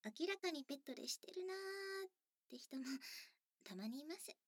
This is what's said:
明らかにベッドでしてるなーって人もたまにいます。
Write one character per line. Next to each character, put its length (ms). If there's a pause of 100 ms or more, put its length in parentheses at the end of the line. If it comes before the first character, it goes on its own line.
明 220
ら 120
か 120
に 140
ベ 120
ッ 80
ド 100
で 140
し 100
て 140
る 140
な 80
ー 20 (500)
っ 40 (380)
て 100
人 180
も 80 (800)
た 100
ま 140
に 120
い 40
ま 120
す。 200 (120)